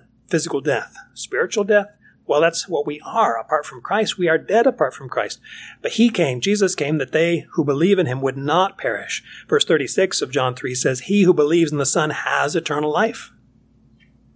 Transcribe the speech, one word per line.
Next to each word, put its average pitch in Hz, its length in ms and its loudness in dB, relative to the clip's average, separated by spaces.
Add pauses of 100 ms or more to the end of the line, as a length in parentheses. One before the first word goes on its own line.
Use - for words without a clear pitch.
(300)
physical 143 320 -2
death. 131 340 -4 (180)
Spiritual 180 500 -4
death, 202 240 2 (400)
well, 151 140 2
that's 165 280 0
what 147 160 -2
we 147 200 -8
are 143 340 0
apart 151 260 -2
from 127 160 -14
Christ. 208 360 -2
We 180 100 0
are 160 100 2
dead 214 300 2
apart 147 260 0
from 131 160 -14
Christ. 104 300 -4 (420)
But - 120 -4
he 233 160 6
came, 139 300 0
Jesus 196 360 0
came, 151 240 -2
that 131 140 -4
they 165 380 0
who 156 120 0
believe 156 340 2
in 175 80 2
him 127 160 -4
would 131 160 0
not 165 400 0
perish. - 460 -6 (240)
Verse 147 180 2
thirty-six 175 560 0
of 127 100 -6
John 131 240 0
three 127 200 -6
says, 131 260 0
"He 202 220 2
who 180 100 6
believes 151 380 2
in 151 60 -2
the 139 80 0
Son 156 260 0
has 143 440 -2
eternal 151 360 -2
life." 214 400 -2 (1040)